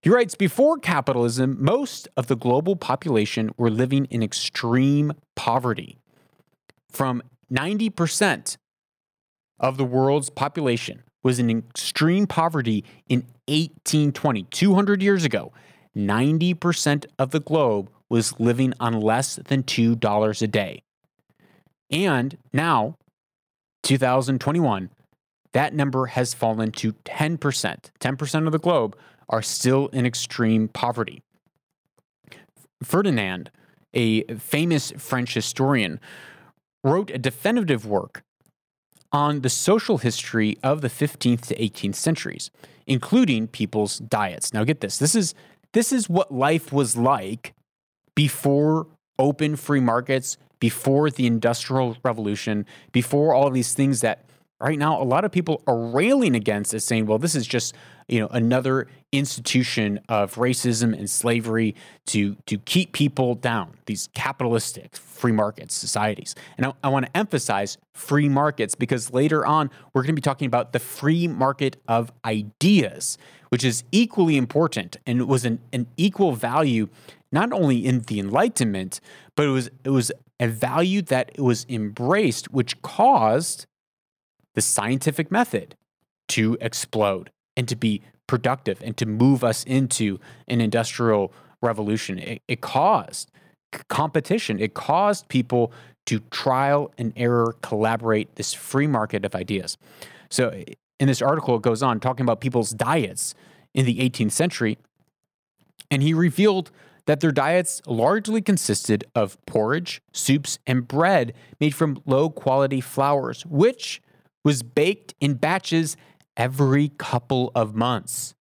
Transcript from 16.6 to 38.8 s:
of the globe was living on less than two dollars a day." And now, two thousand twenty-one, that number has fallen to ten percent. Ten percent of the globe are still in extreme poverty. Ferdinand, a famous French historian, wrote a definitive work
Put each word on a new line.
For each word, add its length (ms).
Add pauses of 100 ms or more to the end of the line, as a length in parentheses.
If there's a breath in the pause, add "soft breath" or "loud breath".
of 120
the 100
globe 500 (200)
was 300
living 400
on 200
less 360
than 260
two 320
dollars 480
a 60
day." 340 (1120 soft breath)
And 420 (160)
now, 440 (840)
two 140
thousand 440
twenty-one, 500 (640)
that 200
number 340
has 280
fallen 380
to 200 (120)
ten 340
percent. 520 (100)
Ten 160
percent 300
of 60
the 60
globe 400 (320 soft breath)
are 100
still 480
in 160
extreme 640
poverty. 540 (1600 loud breath)
Ferdinand, 680 (440 soft breath)
a 300 (100)
famous 640
French 340
historian, 680 (840 loud breath)
wrote 280
a 80
definitive 680
work 380 (880)